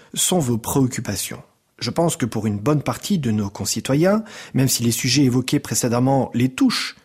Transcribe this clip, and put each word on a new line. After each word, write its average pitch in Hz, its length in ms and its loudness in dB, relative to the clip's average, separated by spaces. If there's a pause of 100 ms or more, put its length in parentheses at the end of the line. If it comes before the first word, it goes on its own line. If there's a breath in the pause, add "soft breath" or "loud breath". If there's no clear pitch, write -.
(140 loud breath)
sont - 240 0
vos 120 220 2
préoccupations ? - 840 -2 (380)
Je 123 100 -6
pense 170 260 0
que 120 120 -2
pour 113 180 -4
une 104 140 0
bonne 147 240 0
partie - 340 -2
de 127 140 -2
nos 107 180 0
concitoyens, 151 760 0 (300 loud breath)
même 135 140 2
si 123 160 0
les 117 80 2
sujets 135 320 2
évoqués 127 360 2
précédemment 127 760 0
les 123 140 2
touchent, - 560 0